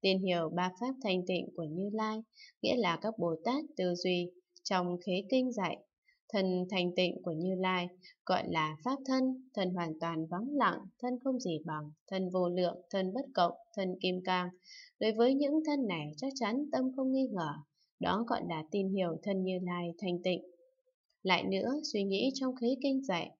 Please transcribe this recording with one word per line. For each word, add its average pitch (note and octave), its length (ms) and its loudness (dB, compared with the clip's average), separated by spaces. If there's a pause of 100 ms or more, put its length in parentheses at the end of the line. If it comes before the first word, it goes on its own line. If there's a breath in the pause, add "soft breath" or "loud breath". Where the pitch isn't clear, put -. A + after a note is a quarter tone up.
tin F#3+ 220 4
hiểu F3 320 2
ba F3+ 240 0
pháp B3+ 140 -2 (100)
thanh F#3 240 2
tịnh F#3 280 0
của E3+ 80 -4
Như E3+ 300 -4
Lai, A3 280 -2 (400 loud breath)
nghĩa - 140 4
là F3+ 260 2
các E3 180 -2
Bồ E3+ 160 2 (100)
Tát C#4 200 0 (120)
tư F3+ 180 2
duy F3 360 0 (320)
trong F3+ 420 0
khế F#3+ 240 0
kinh B3+ 220 4
dạy, G3 260 -2 (560 soft breath)
thân F#3 360 2
thanh F3+ 260 0
tịnh F3+ 280 2
của F3 80 -2
Như F3 240 -2
Lai F#3 320 0 (380 loud breath)
gọi F#3 220 2
là D#3 380 0
pháp C4+ 200 0
thân, C4 480 0
thân F#3 200 0
hoàn E3 260 -2
toàn E3 260 -2
vắng F3 260 -4
lặng, A#3+ 280 2 (220)
thân B3 220 -2
không C4 160 0
gì E3 260 -2
bằng, D3+ 260 -6 (160)
thân F#3+ 220 -2
vô F3+ 200 2
lượng, F3+ 320 0 (100)
thân F#3+ 220 0
bất C4 200 -4
cộng, F3 200 4 (240)
thân F#3 240 -2
kim F3+ 220 0
cang. F3+ 260 0 (500 loud breath)
Đối G#3+ 120 2
với A#3 220 6
những C#4+ 320 2
thân C#4+ 220 2
này D#3 300 -2
chắc C4+ 220 -4
chắn A#3 320 0
tâm C4 240 2
không C4 160 0
nghi C4 200 2
ngờ, E3+ 200 -2 (480)
đó F3+ 280 2
gọi - 220 0
là D#3 220 -4
tin G3 180 0
hiểu F3+ 340 0
thân F#3+ 200 0
Như F#3 180 -2
Lai F3 400 -4
thanh F3 220 0
tịnh. F#3 200 0 (800)
Lại F#3 200 4
nữa, G3 300 0 (200)
suy G3+ 100 2
nghĩ G3 300 2
trong C4 220 -2
khế A#3 120 0 (140)
kinh C4+ 220 0
dạy F3 360 -2